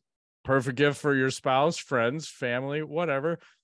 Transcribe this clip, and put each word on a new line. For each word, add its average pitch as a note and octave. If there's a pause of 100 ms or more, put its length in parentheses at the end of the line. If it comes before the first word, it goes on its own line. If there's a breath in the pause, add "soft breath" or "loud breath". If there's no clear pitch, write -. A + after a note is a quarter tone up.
(460)
perfect C3
gift C#3+
for C#3+
your C3
spouse, C#3
friends, C3
family, C3+
whatever. D3+ (240 soft breath)